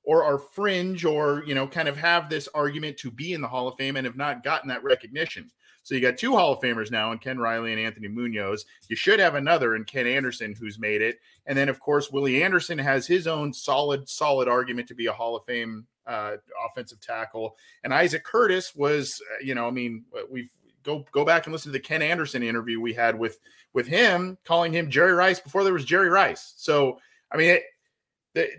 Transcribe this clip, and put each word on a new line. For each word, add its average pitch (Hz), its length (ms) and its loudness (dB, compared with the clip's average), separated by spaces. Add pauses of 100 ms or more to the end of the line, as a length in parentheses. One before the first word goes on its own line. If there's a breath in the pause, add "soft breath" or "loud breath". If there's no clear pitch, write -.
or 160 220 4
are 143 140 2
fringe 185 640 -2
or, 151 420 2
you 143 80 -2
know, 135 120 0
kind 160 220 -2
of 139 80 -4
have 170 320 2
this 151 260 -4
argument 147 440 -2
to 127 120 -10
be 151 220 -8
in 160 80 -6
the 123 80 -4
Hall 127 200 -4
of 127 80 -8
Fame 135 200 -4
and 131 100 -4
have 120 100 -6
not 139 260 -4
gotten 139 260 -2
that 123 140 -6
recognition. 127 680 -2 (320 soft breath)
So - 120 -6
you 127 60 0
got 123 160 4
two 254 180 0
Hall 160 180 6
of - 80 -2
Famers 113 300 -2
now 113 220 -2
in 113 60 -6
Ken 131 200 -8
Riley 113 340 -2
and 110 80 -4
Anthony 110 280 -6
Munoz. 107 560 -4 (240 loud breath)
You - 80 -4
should 202 240 4
have 160 160 4
another 139 400 2
in 110 80 -6
Ken 127 220 -4
Anderson 123 520 -2
who's 110 220 -12
made 107 200 -2
it. 110 180 0 (260 soft breath)
And 139 120 -2
then, 139 120 2
of - 100 -4
course, 143 320 0
Willie 139 320 2
Anderson 175 360 0
has 135 280 0
his 175 220 2
own 147 240 -2
solid, 139 560 0
solid 139 400 2
argument 123 400 0
to 120 80 -16
be 117 100 -4
a 107 60 0
Hall 117 240 -4
of - 80 -10
Fame, 113 420 -6 (200)
uh, 107 320 -6 (300)
offensive 117 320 -12
tackle. 113 560 -8 (280 soft breath)
And 131 100 -2
Isaac 160 300 2
Curtis 190 500 2
was, 143 460 0 (120)
uh, 107 120 -10
you 131 100 -4
know, 120 140 -2
I - 20 -2
mean, 120 340 -6 (240)
we've, 127 220 -10 (320)
go, 147 300 -6
go 147 120 2
back 160 220 4
and 156 60 -8
listen 156 200 -8
to 135 60 -4
the 135 60 -6
Ken 156 180 -2
Anderson 151 400 -2
interview 117 380 -2
we 117 120 -4
had 117 240 0
with, 113 220 -4 (340 soft breath)
with 123 140 0
him, 185 580 2
calling 170 280 2
him 160 180 -2
Jerry 175 220 6
Rice 180 280 4
before 196 240 -2
there 190 80 4
was 156 120 -2
Jerry 180 240 4
Rice. 165 480 2
So, 143 420 2 (340 soft breath)
I 151 40 -4
mean, 165 140 6
it, 175 120 6 (760)
th-, 165 220 0